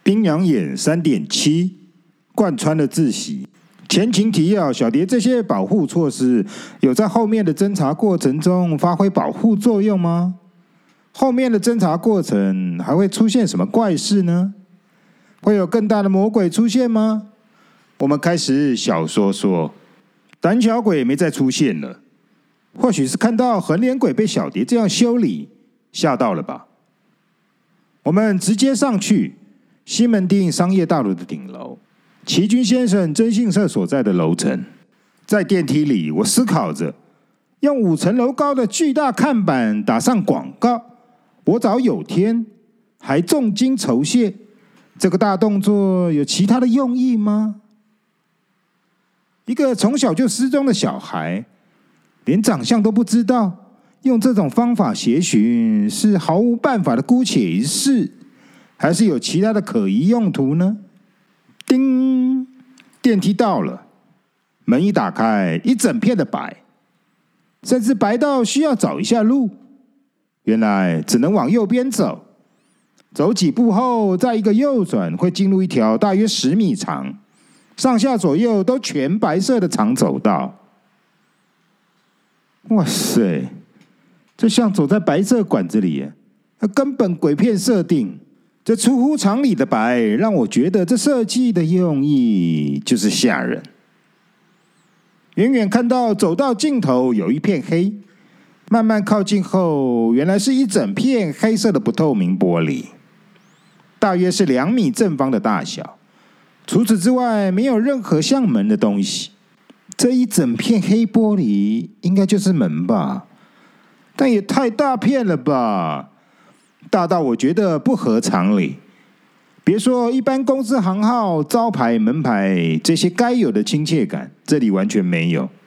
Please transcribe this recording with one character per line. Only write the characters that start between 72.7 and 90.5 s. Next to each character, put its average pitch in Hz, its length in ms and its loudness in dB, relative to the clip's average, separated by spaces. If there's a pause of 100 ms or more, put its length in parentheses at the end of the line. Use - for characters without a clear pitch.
走 180 180 0
几 185 180 0
步 233 220 0
后， 226 420 0
再 240 200 0
一 220 80 -2
个 208 100 2
右 254 320 2
转， 90 320 -4
会 180 140 0
进 190 180 -2
入 190 140 2
一 185 40 0
条 113 300 0
大 196 180 0
约 214 140 2
十 135 260 -2
米 190 200 0
长、 69 440 -8 (580)
上 254 200 0
下 240 200 2
左 170 200 0
右 214 280 2
都 254 120 0
全 156 420 -4
白 170 200 0
色 226 220 0
的 180 80 0
长 113 260 0
走 71 240 0
道。 - 400 -2 (2000)
哇 202 140 4
塞！ 95 600 0 (920)
这 233 120 0
像 220 240 2
走 160 120 0
在 175 140 2
白 185 240 0
色 214 220 0
管 104 240 -2
子 107 120 -2
里 87 140 -2
耶， 69 180 -8 (460)
那 220 80 -2
根 269 300 -2
本 190 180 0
鬼 147 220 0
片 214 200 2
设 196 260 0
定。 135 360 -2 (460)
这 226 100 0
出 254 220 2
乎 277 200 2
常 214 260 0
理 247 120 2
的 247 100 0
白， 120 360 0
让 131 340 0
我 127 120 2
觉 127 220 0